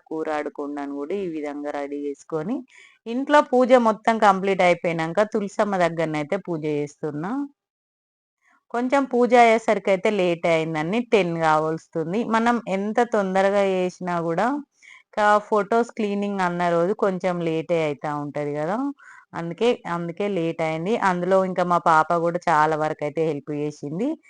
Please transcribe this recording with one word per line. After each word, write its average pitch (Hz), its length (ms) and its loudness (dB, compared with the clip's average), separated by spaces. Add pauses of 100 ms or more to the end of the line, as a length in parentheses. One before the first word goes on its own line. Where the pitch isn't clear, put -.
కూరాడు 156 440 -4
కుండను 143 460 -8
కూడా 147 200 -8
ఈ 196 140 -6
విధంగా 147 420 -8
రెడీ 143 280 -8
చేసుకొని 156 560 -6 (520)
ఇంట్లో 277 340 2
పూజ 254 380 2
మొత్తం 226 400 2
కంప్లీట్ 190 420 4
అయిపోయినాక 170 640 0
తులసమ్మ 208 540 -2
దగ్గరనైతే 160 600 0
పూజ 170 300 -6
చేస్తున్నా. 147 640 -4 (1400)
కొంచెం 254 320 2
పూజ 240 300 2
అయ్యేసరికి 226 560 4
అయితే 190 200 0
లేట్ 180 360 0
అయిందండి, 160 520 0 (100)
టెన్ 175 300 2
కావస్తుంది. 160 840 0
మనం 233 320 0 (100)
ఎంత 202 320 -2 (100)
తొందరగా 196 580 2
చేసినా 180 540 -2
కూడా 170 260 0 (560)
ఇంకా 214 240 0 (120)
ఫొటోస్ 220 520 0
క్లీనింగ్ 202 500 -2
అన్న 175 280 0
రోజు 170 260 2
కొంచెం 185 460 -2
లేటే 165 420 -2
అయితా 151 320 -4
ఉంటది 147 380 -6
కదా, 156 240 -4 (560)
అందుకే, 170 360 -2 (180)
అందుకే 170 420 -6
లేట్ 165 320 -4
అయింది. 160 400 -2
అందులో 180 440 2
ఇంకా 185 180 -2
మా 175 200 2
పాప 160 340 4
కూడా 170 240 -2
చాలా 156 360 2
వరకు 151 260 -2
అయితే 147 220 -4
హెల్ప్ 147 280 -4
చేసింది. 147 540 -6 (220)